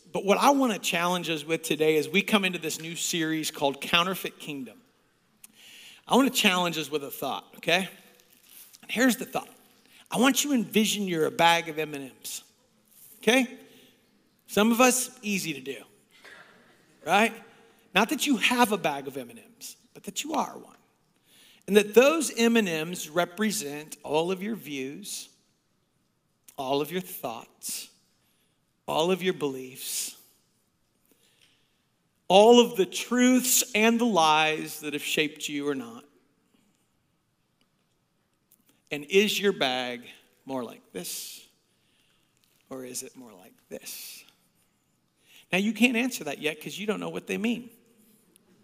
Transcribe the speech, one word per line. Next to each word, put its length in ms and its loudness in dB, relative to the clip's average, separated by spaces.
But 100 -4
what 140 4
I 140 6
wanna 280 2
challenge 500 0
us 140 -4
with 200 -2
today 340 2
as 100 0
we 140 0
come 240 2
into 140 -2
this 200 -8
new 160 -12
series 560 -2
called 300 -2
Counterfeit 580 -2
Kingdom, 420 -12
I 80 2
wanna 140 6
challenge 480 0
us 120 -6
with 140 -4
a 80 -12
thought, 340 -8
okay? 320 0
And 80 -20
here's 280 2
the 80 -8
thought. 240 -8
I 80 -6
want 280 2
you 60 -2
to 40 2
envision 520 0
you're 180 0
a 60 -2
bag 360 4
of 100 -10
M 160 -6
and 160 -10
M's, 340 -14
okay? 420 0
Some 240 2
of 100 2
us, 280 2
easy 300 -4
to 80 -10
do, 220 -12
right? 260 2
Not 140 4
that 180 -2
you 100 2
have 340 2
a 60 0
bag 300 -4
of 100 -12
M 140 -12
and 80 -20
M's, 380 -20
but 80 -20
that 200 -10
you 100 -8
are 220 -2
one. 220 -20
And 120 2
that 180 4
those 420 6
M 200 4
and 100 2
M's 420 -4
represent 960 -4
all 280 0
of 120 -6
your 120 -6
views, 760 -10
all 260 -2
of 100 -6
your 100 -4
thoughts, 880 -12
all 240 0
of 140 0
your 100 0
beliefs, 840 -8
all 320 10
of 160 4
the 100 2
truths 800 2
and 240 4
the 80 2
lies 760 2
that 120 -8
have 100 -6
shaped 460 -4
you 180 -4
or 60 -2
not. 320 -12
And 140 -8
is 340 2
your 140 0
bag 480 -2
more 180 -6
like 280 -16
this, 520 -12
or 160 -12
is 160 -12
it 140 -18
more 180 -20
like 200 -20
this? 500 -16
Now, 80 2
you 120 0
can't 240 2
answer 280 -4
that 160 -8
yet 200 -6
'cause 200 -14
you 80 -8
don't 120 -4
know 100 -6
what 180 -10
they 100 -4
mean, 320 -4